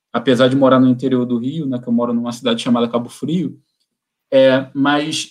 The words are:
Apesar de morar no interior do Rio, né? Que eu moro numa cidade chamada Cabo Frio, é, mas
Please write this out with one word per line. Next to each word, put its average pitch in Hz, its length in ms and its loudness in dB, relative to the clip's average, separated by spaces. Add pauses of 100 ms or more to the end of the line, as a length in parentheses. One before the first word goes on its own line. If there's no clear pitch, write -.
(120)
Apesar 123 360 2
de 131 80 2
morar 131 240 4
no 127 80 6
interior 127 380 0
do 123 120 -2
Rio, 143 280 -6
né? 127 120 -4
Que 123 100 -12
eu 120 40 -4
moro 120 220 0
numa 120 180 -4
cidade 117 300 -4
chamada 120 260 0
Cabo 120 200 -4
Frio, 147 520 -6 (720)
é, 135 400 2
mas 147 580 -2